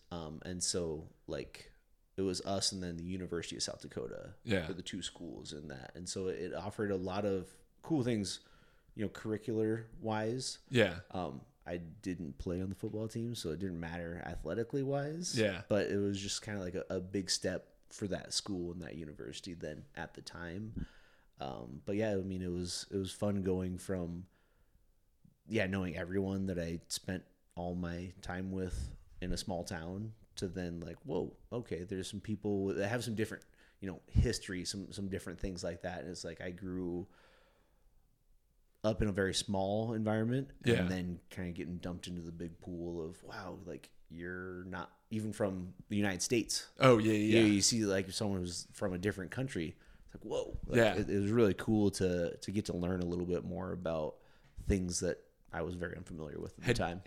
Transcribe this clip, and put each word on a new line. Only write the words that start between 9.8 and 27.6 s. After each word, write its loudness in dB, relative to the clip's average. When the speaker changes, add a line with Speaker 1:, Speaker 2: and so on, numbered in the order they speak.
Speaker 2:
Yeah. 6
Speaker 1:
Um, -4
I -2
didn't -6
play 0
on -2
the -4
football -4
team, -4
so -4
it -2
didn't -2
matter -4
athletically -2
wise. -2
Speaker 2:
Yeah. 4
Speaker 1:
But 6
it 2
was 4
just -4
kinda -4
like -4
a, -2
a 0
big -2
step 0
for -4
that -4
school -2
and -8
that -10
university -10
then -8
at -8
the -14
time. -6
Um, -6
but 0
yeah, 4
I 4
mean, 0
it -2
was, -2
it 0
was 0
fun 2
going 2
from, -4
yeah, 2
knowing 0
everyone 0
that 0
I -2
spent -4
all -2